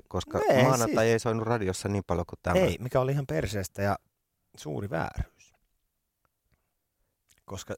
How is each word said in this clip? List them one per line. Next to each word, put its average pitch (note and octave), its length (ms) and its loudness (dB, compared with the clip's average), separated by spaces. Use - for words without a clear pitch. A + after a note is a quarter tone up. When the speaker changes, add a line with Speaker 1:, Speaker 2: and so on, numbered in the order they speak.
Speaker 1:
Koska - 300 -4
Speaker 2:
No - 100 0
ei, C3 140 8
Speaker 1:
Maanantai A#2+ 420 4
Speaker 2:
siis A#2 80 6
Speaker 1:
ei A2+ 60 4
soinut A2 280 -2
radiossa G2+ 420 -2
niin G2+ 180 0
paljon F2 200 0
kuin - 160 -14
tämä. F2+ 140 2
Speaker 2:
Ei, C3 240 2
mikä B2+ 200 0
oli C3 120 0
ihan C#3+ 140 -2
perseestä G2+ 560 -4
ja G2+ 160 0
suuri G2+ 340 -8
vääryys. - 640 -8
Koska - 340 -10